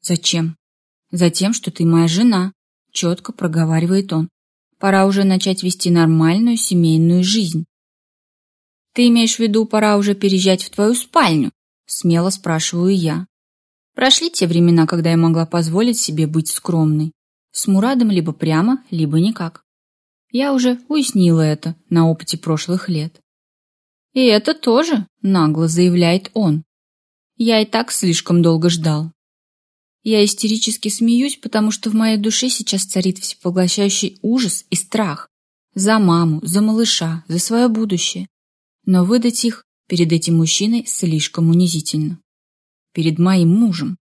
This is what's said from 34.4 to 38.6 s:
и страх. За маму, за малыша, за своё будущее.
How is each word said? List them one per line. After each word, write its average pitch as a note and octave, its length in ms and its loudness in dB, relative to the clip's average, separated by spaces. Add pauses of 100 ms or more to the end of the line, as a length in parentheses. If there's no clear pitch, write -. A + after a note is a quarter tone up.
и F#3 60 -4
страх. F#3+ 540 -4 (440)
За G#3 260 2
маму, E3+ 440 2
за F#3 180 -2
малыша, G#3+ 680 -2
за E3 120 -4
своё A#3 300 0
будущее. G3+ 580 -4 (580)